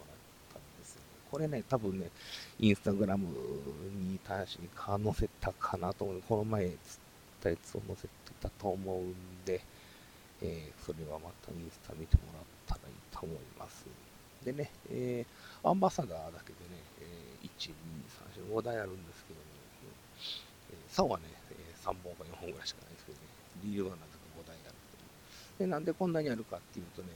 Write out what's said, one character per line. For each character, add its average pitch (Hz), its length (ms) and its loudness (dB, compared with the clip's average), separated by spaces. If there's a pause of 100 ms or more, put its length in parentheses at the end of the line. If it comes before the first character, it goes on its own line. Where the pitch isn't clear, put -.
ら 73 60 -16
っ - 20 -16 (360)
た - 60 -12
ん - 40 -12 (180)
で - 40 -14
す - 100 -14
よ - 80 -16
ね。 - 40 -16 (240)
こ 143 80 -2
れ 156 80 4
ね、 156 220 2
多 135 100 6
分 95 220 4
ね、 85 100 -2 (480)
Instagram 101 600 8
に 87 1080 0
確 95 320 0 (160)
か 101 280 2
載 107 120 6
せ - 140 6 (120)
た 95 120 2
か - 240 0
な 90 160 4
と 101 140 2
思 98 80 2
う。 92 120 -4
こ 113 120 6
の 104 60 6
前 107 200 6
釣 87 100 4
っ 73 40 -12 (640)
た 92 80 8
や 85 120 6
つ - 140 -6
を - 100 0
載 90 100 -2
せ - 60 -12
て - 60 -6 (320)
た - 100 2
と - 180 0
思 95 280 2
う 92 80 0
ん 90 100 -2 (300)
で、 92 180 4 (800)
え 80 340 -2
ー、 - 80 -12
そ - 80 -2
れ 80 180 -2
は 78 100 -2
ま 82 100 -10 (160)
た - 60 -8
イ - 20 -6
ン 85 160 -6
ス - 160 -16
タ - 80 -8
見 80 120 -6
て - 100 8
も - 60 12 (120)
ら 78 60 -10
っ - 20 -12 (240)
た - 80 4
ら - 140 -10
い - 40 -12
い - 20 -12 (180)
と - 120 -4
思 80 80 0
い 80 40 -2 (220)
ま - 120 -8
す。 - 160 -14 (580)
で 127 80 0
ね、 143 180 -2 (200)
え 120 340 2 (380)
ー、 - 60 10
ア - 40 12
ン 190 80 8
バ 190 80 10
サ 180 140 2
ダ 127 60 0
ー 82 260 -4
だ 82 100 -10
け - 80 -12
で 80 60 -14 (100)
ね、 87 80 -10 (240)
え 80 40 -10 (380)
ー、 - 40 -8
一、 - 220 -6
二、 80 60 -8 (360)
三、 98 340 -12
四、 101 80 -4
五 110 80 4
台 117 160 2
あ 110 80 2
る 95 60 -2
ん 92 160 -8
で 80 80 -14
す - 100 -16
け - 80 -14
ど 78 80 -12
も、 73 80 -14
う 71 400 -16
ん、 - 880 -10
え - 0 -
ー、 - 160 -14
竿 180 160 8
は 101 100 4
ね、 80 60 -6 (260)
え - 40 -10
ー、 82 280 -12
三 92 220 2
本 87 80 -6
か 80 160 -10
四 85 80 -8
本 87 160 -6
ぐ 78 60 -6
ら 80 60 -8
い - 40 -2
し - 60 -4
か - 80 -16
な - 60 -16
い 80 40 -12
ん - 0 -
で 78 80 -14
す - 60 -16
け 76 60 -12
ど 71 60 -12
ね、 76 60 -16 (400)
リ 104 80 0
ー 101 60 2
ル 98 60 4
は 92 120 -2
な 80 80 -14
ぜ 78 80 -16
か - 60 -16 (180)
五 82 80 -12
台 80 80 -14
あ 82 160 -14
る - 60 -14 (840)
と 196 80 4
い - 0 -
う。 - 20 6
で、 - 0 -
な 175 120 4
ん 156 60 0
で 160 100 6
こ 185 120 4
ん 175 60 6
な 160 80 8
に 151 80 4
あ 123 60 4
る 110 100 0
か 90 140 -4
っ - 20 -6 (140)
て - 60 -4
い - 20 -4
う 87 120 -6
と - 60 -8
ね、 90 160 -6